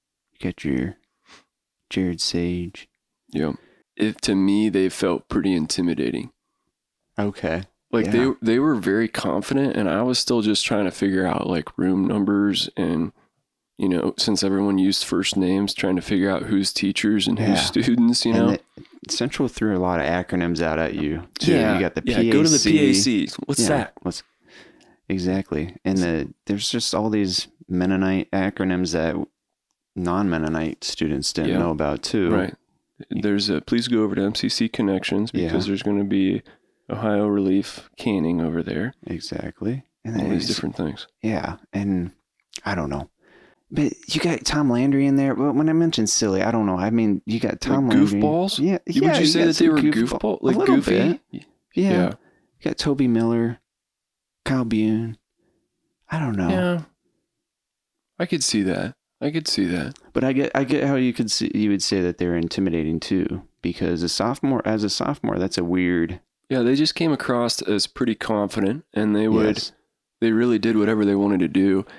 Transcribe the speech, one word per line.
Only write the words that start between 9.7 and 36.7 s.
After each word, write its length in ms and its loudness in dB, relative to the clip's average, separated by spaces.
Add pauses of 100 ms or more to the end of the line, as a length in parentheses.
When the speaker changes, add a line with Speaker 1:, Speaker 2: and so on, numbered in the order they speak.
Speaker 2:
and 120 0
I 120 0
was 180 0
still 220 0
just 240 0
trying 200 0
to 60 -2
figure 340 0
out, 220 -2
like, 300 -4
room 280 2
numbers 680 2
and, 380 -2 (640)
you 100 0
know, 300 0
since 260 0
everyone 340 2
used 280 2
first 320 -2
names, 360 2
trying 220 -2
to 60 -2
figure 280 0
out 140 -2
who's 300 0
teachers 540 0
and 120 0
who's 100 0
Speaker 1:
Yeah. 60 4
Speaker 2:
students, 680 2
you 80 2
Speaker 1:
And 140 4
Speaker 2:
know? 100 2 (500)
Speaker 1:
the 60 -8
Central 340 -2
threw 300 -2
a 20 0
lot 220 0
of 60 -2
acronyms 540 -2
out 180 0
at 160 -2
you, 280 -4 (160)
too. 140 2
Speaker 2:
Yeah. 220 2
Speaker 1:
You 40 0
got 160 -2
the 100 -4
Speaker 2:
Yeah, 180 2 (100)
go 100 6
to 60 4
the 120 4
Speaker 1:
P 180 4 (100)
A 40 4
C. 260 2
Speaker 2:
P 40 0
A 40 -2
C. 80 -14 (100)
What's 160 -2
Speaker 1:
Yeah, 80 2
Speaker 2:
that? 320 -2
Speaker 1:
what's, 220 -8 (840)
exactly. 680 -2 (100)
And 140 0
the, 340 0 (140)
there's 220 -2
just 240 -2
all 160 0
these 380 0 (220)
Mennonite 640 0
acronyms 600 -2
that 220 -2 (800)
non-Mennonite 880 -2
students 500 -4
didn't 180 -2
Speaker 2:
Yeah. 80 0
Speaker 1:
know 120 0
about, 320 -2
too. 260 0
Speaker 2:
Right. 260 -2 (540)
There's 400 -2
a, 120 0
"Please 280 -2
go 140 2
over 120 -2
to 60 0
M 140 -2
C 140 -2
C 200 -2
Connections 640 -2
Speaker 1:
Yeah. 120 -2
Speaker 2:
because 220 -2
there's 160 -2
gonna 220 0
be 360 0 (480)